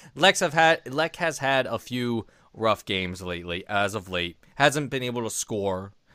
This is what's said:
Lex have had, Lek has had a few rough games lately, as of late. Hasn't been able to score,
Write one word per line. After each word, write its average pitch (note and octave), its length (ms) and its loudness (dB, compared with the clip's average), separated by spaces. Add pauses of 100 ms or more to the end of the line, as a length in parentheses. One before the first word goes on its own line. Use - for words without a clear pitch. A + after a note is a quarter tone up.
(140)
Lex F#3 260 4
have E3+ 120 0
had, D#3+ 400 4
Lek D#3 240 -2
has E3 220 -2
had C3+ 280 2
a G#2+ 120 -4
few A#2+ 480 -2 (260)
rough G#2+ 320 0
games F#2 380 -2
lately, F2 460 -6
as G2+ 260 0
of F#2+ 160 -8
late. F2 260 -4 (200)
Hasn't C#3 340 2
been C3 120 -4
able A#2+ 200 -4
to A2+ 80 -4
score, G2 600 -4 (220)